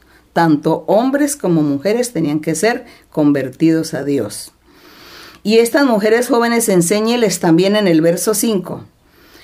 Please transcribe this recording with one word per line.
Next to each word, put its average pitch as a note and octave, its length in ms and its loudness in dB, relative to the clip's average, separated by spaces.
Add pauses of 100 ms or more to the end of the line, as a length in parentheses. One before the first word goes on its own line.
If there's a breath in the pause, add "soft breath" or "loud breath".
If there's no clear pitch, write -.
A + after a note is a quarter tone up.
(320 soft breath)
Tanto D#3+ 540 0
hombres C4 480 0
como E3+ 280 0
mujeres F#3+ 500 -2
tenían D3 260 -4
que D#3 160 -4
ser A3 320 -2 (240 loud breath)
convertidos D3+ 840 0
a C#3 120 -6
Dios. C3 480 -6 (920 loud breath)
Y G#3+ 140 2
estas A#3 280 2
mujeres A3+ 440 0
jóvenes, A#3 400 0
enséñeles G#3+ 720 0
también F3+ 340 2
en G#3+ 140 2
el D#3+ 140 4
verso F3 320 0
cinco, F#3+ 500 -4 (600 soft breath)